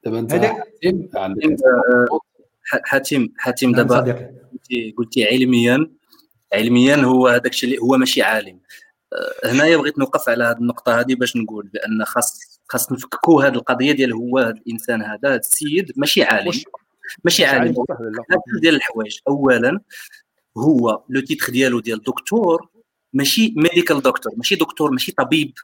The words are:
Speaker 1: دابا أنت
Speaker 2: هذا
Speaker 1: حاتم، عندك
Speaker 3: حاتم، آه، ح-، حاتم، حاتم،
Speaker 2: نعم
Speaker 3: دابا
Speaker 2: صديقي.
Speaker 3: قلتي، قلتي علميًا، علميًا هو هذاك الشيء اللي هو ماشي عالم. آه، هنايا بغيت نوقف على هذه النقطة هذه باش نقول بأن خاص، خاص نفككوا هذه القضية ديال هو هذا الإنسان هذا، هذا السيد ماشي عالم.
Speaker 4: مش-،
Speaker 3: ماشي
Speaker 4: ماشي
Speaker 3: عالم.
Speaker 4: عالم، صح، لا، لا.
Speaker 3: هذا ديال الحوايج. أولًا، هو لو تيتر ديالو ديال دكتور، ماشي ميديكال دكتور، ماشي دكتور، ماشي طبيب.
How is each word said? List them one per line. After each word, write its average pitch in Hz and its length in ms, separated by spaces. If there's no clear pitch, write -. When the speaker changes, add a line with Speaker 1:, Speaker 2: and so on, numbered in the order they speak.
Speaker 1:
دابا 113 140
أنت 117 140
Speaker 2:
هذا 180 160
Speaker 1:
حاتم، - 640
عندك 95 280
Speaker 3:
حاتم، 156 100
آه، 123 680
ح-، 135 200
حاتم، 135 440
حاتم، 127 320
Speaker 2:
نعم 117 60
Speaker 3:
دابا 123 240
Speaker 2:
صديقي. 120 300
Speaker 3:
قلتي، 113 460
قلتي 117 260
علميًا، 127 680
علميًا 123 420
هو 127 320
هذاك 123 180
الشيء 123 220
اللي 127 140
هو 131 140
ماشي 127 260
عالم. 101 360
آه، - 400
هنايا 156 240
بغيت 143 220
نوقف 135 300
على 120 160
هذه 117 120
النقطة 120 440
هذه 127 140
باش 123 220
نقول 107 380
بأن 110 300
خاص، - 640
خاص - 240
نفككوا 139 520
هذه 135 100
القضية 127 380
ديال 131 200
هو 123 260
هذا 117 120
الإنسان 113 520
هذا، 107 220
هذا 135 120
السيد 151 600
ماشي 139 260
عالم. 107 260
Speaker 4:
مش-، 175 80
Speaker 3:
ماشي 277 100
Speaker 4:
ماشي 170 200
Speaker 3:
عالم. 135 160
Speaker 4:
عالم، 120 140
صح، 123 260
لا، 117 60
لا. 110 240
Speaker 3:
هذا - 300
ديال 160 140
الحوايج. 110 440
أولًا، 135 520
هو 120 500
لو 131 120
تيتر 131 320
ديالو 123 280
ديال 110 220
دكتور، 170 680
ماشي 139 440
ميديكال 165 460
دكتور، 127 340
ماشي 123 180
دكتور، 156 360
ماشي 127 220
طبيب. 165 400